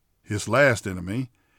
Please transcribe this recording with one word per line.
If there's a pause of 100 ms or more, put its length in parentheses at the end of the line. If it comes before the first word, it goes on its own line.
(220)
his
last
enemy, (280)